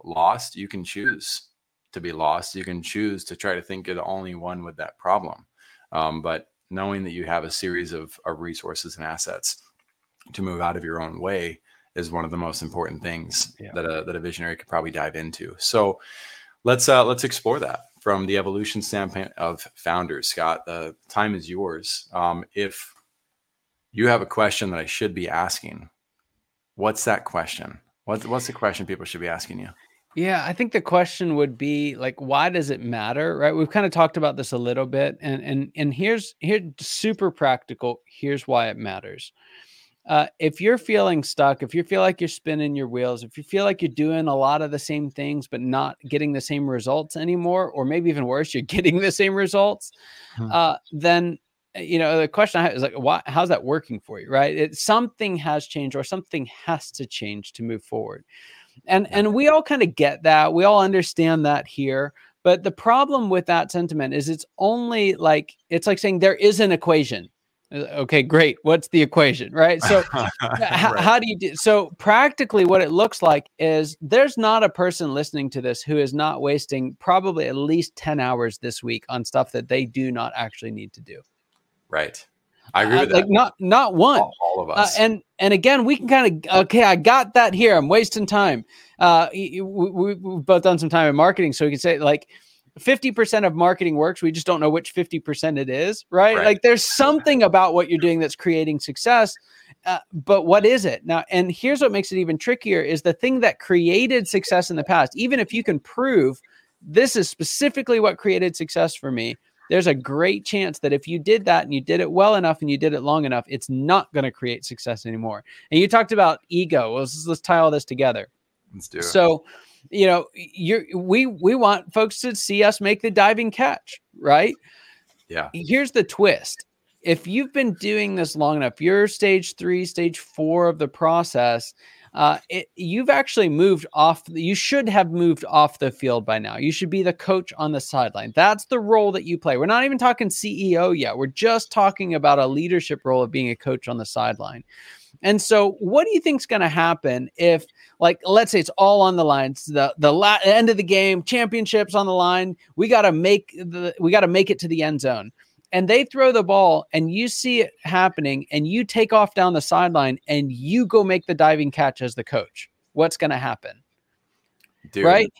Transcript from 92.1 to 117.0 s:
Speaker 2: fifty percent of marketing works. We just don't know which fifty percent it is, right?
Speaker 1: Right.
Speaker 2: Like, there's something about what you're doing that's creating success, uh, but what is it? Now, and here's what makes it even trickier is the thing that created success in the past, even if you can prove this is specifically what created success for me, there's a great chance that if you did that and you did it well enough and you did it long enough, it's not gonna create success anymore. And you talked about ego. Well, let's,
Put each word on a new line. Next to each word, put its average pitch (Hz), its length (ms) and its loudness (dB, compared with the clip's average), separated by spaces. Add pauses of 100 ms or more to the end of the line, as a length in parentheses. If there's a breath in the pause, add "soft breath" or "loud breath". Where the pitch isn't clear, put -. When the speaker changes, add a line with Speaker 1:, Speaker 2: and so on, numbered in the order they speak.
Speaker 2:
fifty 262 340 0
percent 214 340 2
of 165 100 2
marketing 175 400 2
works. 160 260 0
We 165 100 0
just 160 140 -8
don't 175 140 0
know 151 100 2
which 165 220 -2
fifty 170 260 -4
percent 151 400 -4
it 135 120 -4
is, 165 420 -4
right? 202 240 6
Speaker 1:
Right. 175 100 2
Speaker 2:
Like, 208 160 4
there's 240 240 4
something 285 560 4
about 185 320 4
what 175 160 2
you're 165 100 2
doing 170 200 2
that's 151 160 -2
creating 160 460 0
success, 226 520 2 (520 soft breath)
uh, 180 140 -2 (140)
but 175 300 2
what 196 220 4
is 226 200 4
it? 120 200 -4
Now, 165 260 -2
and 180 200 2
here's 254 300 -2
what 247 100 4
makes 202 200 -4
it 190 60 -4
even 165 200 -2
trickier 220 440 -2
is 151 200 -2
the 170 120 0
thing 254 260 -2
that - 200 0
created 190 680 2
success 180 420 0
in 175 60 -6
the 151 80 -4
past, 160 320 2
even 247 240 -2
if - 140 -4
you 226 100 -4
can 165 160 -2
prove 196 600 0 (420 soft breath)
this 220 340 0
is 190 140 0
specifically 247 680 -2
what 196 180 2
created 185 380 0
success 165 380 -2
for 139 180 -8
me, 120 240 -4 (340 soft breath)
there's 175 180 2
a 143 80 4
great 156 500 -2
chance 190 340 -4
that 143 140 0
if 143 140 -4
you 170 120 -6
did 202 260 2
that 165 180 2
and 143 100 -8
you 135 80 -2
did 165 180 -2
it 160 120 -2
well 196 240 4
enough 165 260 0
and 151 80 -4
you 139 80 0
did 147 160 0
it 135 80 -6
long 147 240 0
enough, 123 220 -4
it's 135 220 -10
not 147 440 0
gonna 135 180 -2
create 120 340 -8
success 117 400 -10
anymore. 113 380 -8 (280 loud breath)
And 156 80 4
you 196 80 4
talked 226 240 2
about 180 280 4 (100)
ego. 151 440 0
Well, 127 60 -4
let's, 143 260 -8